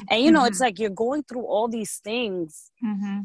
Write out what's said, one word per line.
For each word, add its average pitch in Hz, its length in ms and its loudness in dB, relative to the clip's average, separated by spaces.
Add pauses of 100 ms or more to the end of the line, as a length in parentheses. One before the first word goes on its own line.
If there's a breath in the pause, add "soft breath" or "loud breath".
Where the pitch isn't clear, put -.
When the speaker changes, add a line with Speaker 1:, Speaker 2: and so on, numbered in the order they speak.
(120)
Speaker 1:
And, 226 120 2
you 311 80 8
know, 294 140 6
it's 208 120 0
Speaker 2:
Mm-hmm. 254 80 2
Speaker 1:
like 190 140 -2
you're 214 120 -2
going 240 320 -2
through 247 240 -8
all 214 200 0
these 226 360 -4
things 202 680 -6 (160)
Speaker 2:
Mm-hmm. 202 400 -4